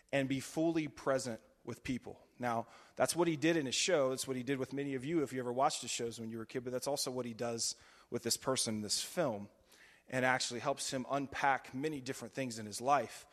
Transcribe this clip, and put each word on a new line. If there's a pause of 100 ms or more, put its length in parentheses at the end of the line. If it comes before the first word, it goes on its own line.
(120)
and
be
fully
present (240)
with
people. (180)
Now, (280)
that's
what
he
did
in
his
show.
That's
what
he
did
with
many
of
you
if
you
ever
watched
his
shows
when
you
were
a
kid,
but
that's
also
what
he
does (360)
with
this
person
in
this
film (600)
and
actually
helps
him
unpack
many
different
things
in
his
life